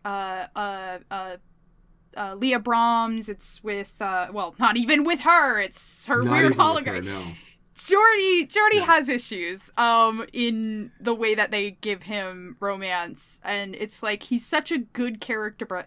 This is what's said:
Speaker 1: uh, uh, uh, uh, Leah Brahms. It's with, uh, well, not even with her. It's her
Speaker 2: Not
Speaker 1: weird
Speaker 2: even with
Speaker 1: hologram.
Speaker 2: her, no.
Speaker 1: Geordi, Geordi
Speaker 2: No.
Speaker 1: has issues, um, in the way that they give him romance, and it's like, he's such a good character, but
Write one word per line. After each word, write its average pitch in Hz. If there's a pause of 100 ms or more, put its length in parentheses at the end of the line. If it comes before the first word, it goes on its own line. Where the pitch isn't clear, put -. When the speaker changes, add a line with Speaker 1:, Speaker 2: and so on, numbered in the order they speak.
Speaker 1:
uh, 190
uh, 190 (120)
uh, 185 (800)
uh, 196
Leah 247
Brahms. 226
It's -
with, 202
uh, 185
well, 190
not 226
even 294
with 330
her. 294
It's -
her 240
Speaker 2:
Not 240
Speaker 1:
weird -
Speaker 2:
even -
with -
Speaker 1:
hologram. -
Speaker 2:
her, 90
no. 95 (520)
Speaker 1:
Geordi, 392
Geordi 427
Speaker 2:
No. 349
Speaker 1:
has 311
issues, 190
um, 226
in 220
the 233
way 220
that 214
they 202
give 202
him 185
romance, 190
and 202
it's -
like, 208
he's 240
such 320
a 311
good 240
character, 214
but 180